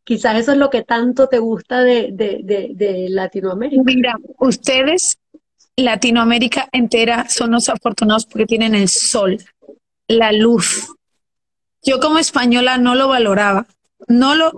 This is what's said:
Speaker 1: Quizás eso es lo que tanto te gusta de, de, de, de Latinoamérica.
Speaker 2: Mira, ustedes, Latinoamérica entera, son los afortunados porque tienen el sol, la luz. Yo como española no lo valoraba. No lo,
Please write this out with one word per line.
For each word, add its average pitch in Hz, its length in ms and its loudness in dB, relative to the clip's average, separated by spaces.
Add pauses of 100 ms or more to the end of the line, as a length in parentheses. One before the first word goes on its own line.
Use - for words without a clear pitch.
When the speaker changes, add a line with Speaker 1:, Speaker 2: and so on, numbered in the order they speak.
Speaker 1:
Quizás 220 340 -2
eso 233 140 0
es 285 60 2
lo 277 120 2
que 233 120 -2
tanto 247 460 0
te 254 100 0
gusta 226 440 -2
de, 240 300 2
de, 196 300 -6
de, 196 320 -4
de 185 340 -4
Latinoamérica. 190 760 -2
Speaker 2:
Mira, 247 320 0 (220)
ustedes, 269 800 0 (580)
Latinoamérica 240 960 0
entera, 233 560 0
son 233 240 -2
los 233 160 0
afortunados 220 580 -2
porque 220 200 -4
tienen 226 280 0
el 202 140 2
sol, 196 500 -2 (680)
la 220 240 2
luz. 214 600 0 (880)
Yo 262 180 0
como 311 180 2
española 247 600 0
no 247 180 2
lo 269 120 2
valoraba. 208 580 0 (420)
No 262 260 4
lo, 320 240 2